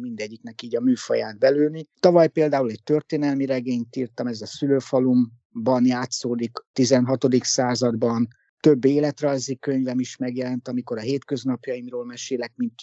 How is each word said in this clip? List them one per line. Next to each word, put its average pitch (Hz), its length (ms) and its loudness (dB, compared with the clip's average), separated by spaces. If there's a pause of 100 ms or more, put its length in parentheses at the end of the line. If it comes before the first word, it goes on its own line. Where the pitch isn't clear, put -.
mindegyiknek 123 640 -12
így 233 140 -6
a - 40 0
műfaját 110 580 0
belőni. 147 480 2 (140)
Tavaly 175 280 6
például 143 420 0
egy 110 120 -10
történelmi 147 640 0
regényt 123 500 -4
írtam, 127 300 -6
ez 117 140 -6
a 104 60 -14
szülőfalumban 127 1400 0
játszódik, 120 720 -4 (140)
tizenhatodik 127 720 2
században. 117 840 0 (320)
Több 139 240 6
életrajzi 139 720 0
könyvem 131 440 -2
is 123 160 -6
megjelent, 127 520 -6
amikor 123 300 -6
a - 20 -8
hétköznapjaimról 123 1040 -6
mesélek, 120 520 -8
mint, 117 260 -4